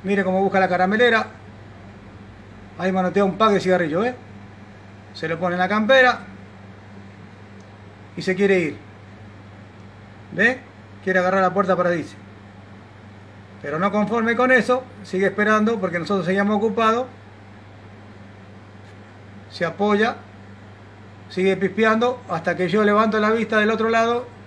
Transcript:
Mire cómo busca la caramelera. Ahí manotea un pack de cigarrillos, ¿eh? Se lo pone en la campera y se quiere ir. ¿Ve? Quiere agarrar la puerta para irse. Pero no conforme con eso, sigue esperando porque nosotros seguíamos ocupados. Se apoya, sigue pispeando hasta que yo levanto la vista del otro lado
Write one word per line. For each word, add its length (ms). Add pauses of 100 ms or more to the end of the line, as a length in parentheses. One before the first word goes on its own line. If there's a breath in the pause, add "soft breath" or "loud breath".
Mire 200
cómo 180
busca 180
la 80
caramelera. 600 (1500)
Ahí 140
manotea 320
un 140
pack 160
de 80
cigarrillos, 440
¿eh? 100 (1000)
Se 160
lo 100
pone 160
en 40
la 100
campera 500 (2000)
y 40
se 140
quiere 240
ir. 180 (1600)
¿Ve? 260 (440)
Quiere 160
agarrar 220
la 120
puerta 240
para 180
irse. 220 (1400)
Pero 180
no 120
conforme 440
con 160
eso, 320 (200)
sigue 240
esperando 520
porque 180
nosotros 280
seguíamos 320
ocupados. 500 (2500)
Se 140
apoya, 540 (1120)
sigue 260
pispeando 720
hasta 280
que 100
yo 160
levanto 360
la 120
vista 260
del 140
otro 180
lado 380 (200)